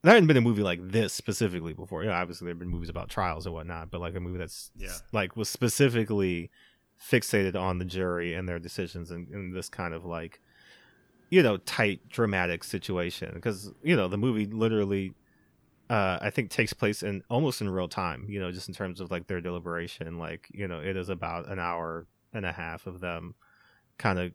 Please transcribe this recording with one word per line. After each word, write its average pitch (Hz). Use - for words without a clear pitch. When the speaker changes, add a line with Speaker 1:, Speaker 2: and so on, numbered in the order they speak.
Speaker 1:
there 208
hadn't 180
been 147
a 123
movie 110
like 87
this 98
specifically 90
before. 87
You 90
know, 87
obviously 87
there 87
have 85
been 87
movies 85
about 85
trials 87
and 85
whatnot, 82
but, 87
like, 87
a 90
movie 90
that's -
Speaker 2:
Yeah. 90
Speaker 1:
like, 101
was 110
specifically 107
fixated 101
on 92
the 92
jury 87
and 92
their 85
decisions 85
and, 87
and 92
this 90
kind 87
of, 85
like, 82
you 180
know, 107
tight, -
dramatic 92
situation. 87
'Cause, 101
you 170
know, 92
the 101
movie 107
literally, 104
uh, 98
I 104
think 117
takes -
place 107
in, 98
almost 131
in 101
real 92
time, 87
you 101
know, 90
just 90
in 90
terms 92
of, 85
like, 87
their 90
deliberation. 85
Like, 82
you 98
know, 85
it 92
is 92
about 85
an 95
hour 85
and 101
a 85
half 82
of 90
them 85
kinda 90